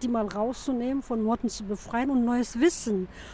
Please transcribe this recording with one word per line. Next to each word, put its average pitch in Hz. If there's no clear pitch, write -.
die 247
mal 226
rauszunehmen, 247
von 226
Motten 226
zu 214
befreien 233
und 254
neues 240
Wissen 214